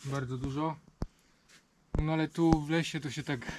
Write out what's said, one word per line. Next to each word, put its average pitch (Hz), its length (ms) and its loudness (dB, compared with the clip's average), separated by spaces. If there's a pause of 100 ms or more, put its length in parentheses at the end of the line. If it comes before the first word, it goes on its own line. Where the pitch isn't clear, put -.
bardzo 131 320 -4
dużo. 139 420 -4 (1200)
No 156 120 2
ale 156 140 2
tu 160 340 4
w 147 80 -6
lesie 160 300 0
to 131 120 -6
się 139 120 -6
tak, 127 360 -4